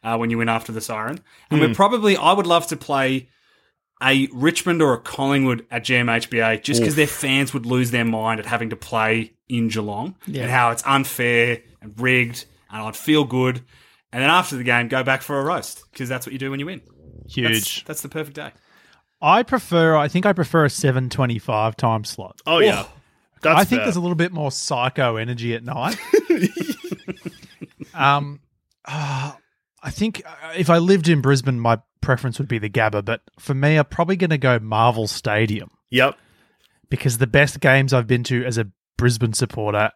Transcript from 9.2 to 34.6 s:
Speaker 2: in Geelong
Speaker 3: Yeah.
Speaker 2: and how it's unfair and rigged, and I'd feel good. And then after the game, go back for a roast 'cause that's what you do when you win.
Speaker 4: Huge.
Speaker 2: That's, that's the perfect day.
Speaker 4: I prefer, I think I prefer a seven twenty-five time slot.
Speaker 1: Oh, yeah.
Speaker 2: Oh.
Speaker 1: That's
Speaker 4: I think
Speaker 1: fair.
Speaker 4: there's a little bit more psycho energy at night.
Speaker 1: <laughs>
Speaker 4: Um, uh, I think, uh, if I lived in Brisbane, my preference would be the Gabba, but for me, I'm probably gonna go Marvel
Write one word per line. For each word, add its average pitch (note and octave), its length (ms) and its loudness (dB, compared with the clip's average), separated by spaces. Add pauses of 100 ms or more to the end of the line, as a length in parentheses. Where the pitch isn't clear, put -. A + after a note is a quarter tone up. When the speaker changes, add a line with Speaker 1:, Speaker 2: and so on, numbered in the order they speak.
Speaker 2:
in A#2 220 -2
Geelong G#2+ 460 -6 (100)
Speaker 3:
Yeah. C3+ 180 -8
Speaker 2:
and B2 80 -4
how A#2+ 200 2
it's A#2 140 -6
unfair A#2+ 720 0 (220)
and G#2 160 -20
rigged, B2 480 0 (260)
and A2 100 -12
I'd A2 160 -10
feel D3+ 260 2
good. B2+ 380 -2 (500)
And B2 120 -6
then C#3+ 60 2
after F3 280 2
the B2 60 -8
game, A#2+ 260 0
go C3 140 0
back C3 180 0
for C#3+ 180 -4
a C3+ 40 -2
roast D#3+ 400 -6 (100)
'cause B2 160 -10
that's B2+ 160 -6
what - 80 -12
you C3 60 -10
do C3+ 120 -6
when C#3 80 -6
you C#3+ 60 -6
win. F3+ 160 -12 (480)
Speaker 4:
Huge. A#2 240 0
Speaker 2:
That's, - 300 -4
that's - 180 -12
the C#3 80 -14
perfect D3+ 260 -10
day. D3+ 160 -14 (680)
Speaker 4:
I F#3+ 220 6
prefer, E3 520 2
I D3 140 2
think F#3 160 -2
I G3+ 80 4
prefer E3 320 2
a C3 40 2
seven B2+ 400 0
twenty-five A2+ 680 -2
time A2+ 260 0
slot. - 420 -14
Speaker 1:
Oh, D#3+ 140 2
yeah. G2+ 280 4
Speaker 2:
Oh. - 20 -20 (520)
Speaker 1:
That's D#3 200 6
Speaker 4:
I - 20 6
think A#3+ 160 2
Speaker 1:
fair. G#3+ 60 -2
Speaker 4:
there's F#3 120 0
a F3 40 -2
little F3 140 0
bit E3+ 180 0
more D3 180 -4
psycho B2 680 -2
energy A#2 360 -4
at A#2 100 -6
night. B2+ 340 -4 (320)
Speaker 1:
<laughs> D#4 440 -2 (1200)
Speaker 4:
Um, C#3+ 460 0 (460)
uh, C#3+ 480 -8 (480)
I C#3 100 -10
think, - 340 -4
uh, D#3+ 320 -14
if E3+ 120 0
I E3+ 80 6
lived E3+ 300 4
in D#3 140 4
Brisbane, C3+ 380 2
my A#2 200 2 (220)
preference B2+ 380 -2
would C3+ 80 -4
be A#2 100 -4
the G#2 120 -4
Gabba, G#2+ 360 0
but A2+ 160 -4 (180)
for - 140 -6
me, D3 240 2
I'm D3 80 4
probably F3 300 -2
gonna E3+ 220 0
go B2+ 220 2
Marvel A2 480 0